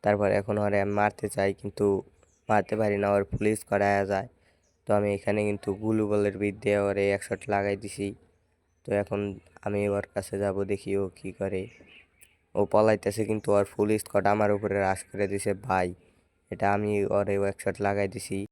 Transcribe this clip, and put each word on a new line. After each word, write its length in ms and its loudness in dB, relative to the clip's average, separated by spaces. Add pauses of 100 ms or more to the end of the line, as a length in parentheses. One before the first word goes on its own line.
তারপর 260 4 (100)
এখন 240 -2
ওরে 220 2
আমি 160 -2
মারতে 340 0
চাই, 160 2 (100)
কিন্তু 240 -2 (640)
মারতে 320 2
পারি 200 2
না, 140 0
ওর 160 2
ফুল 140 -4 (140)
স্কোয়াড 300 0
আয়া 220 2
যায়। 160 -2 (600)
তো 100 -14
আমি 200 2
এখানে 220 -2 (100)
কিন্তু 200 -4 (120)
গ্লু 300 0
বলের 300 2
বিট 220 -2
দিয়ে 240 2
ওরে 160 0 (120)
এক 120 -4
শট 140 -4 (120)
লাগাই 300 0
দিছি। 240 -6 (800)
তো 40 -10 (120)
এখন 180 -4 (460)
আমি 140 -2 (160)
ওর 180 -2
কাছে 300 -6
যাব, 120 0 (160)
দেখি 200 -4 (100)
ও 20 0 (140)
কী 120 -10 (100)
করে। 240 -4 (920)
ও 40 2 (140)
পলাইতেছে, 560 4
কিন্তু 180 -2 (100)
ওর 140 4
ফুল 180 0 (120)
স্কোয়াড 320 0
আমার 220 2
উপরে 200 -2 (120)
রাশ 120 0 (100)
করে 220 -2
দিছে 200 -2 (160)
ভাই। 200 2 (640)
এটা 240 -2
আমি 160 0 (260)
ওরে 180 0 (160)
এক 120 -12
শট 120 -2 (100)
লাগাই 280 0
দিছি। 240 -8 (140)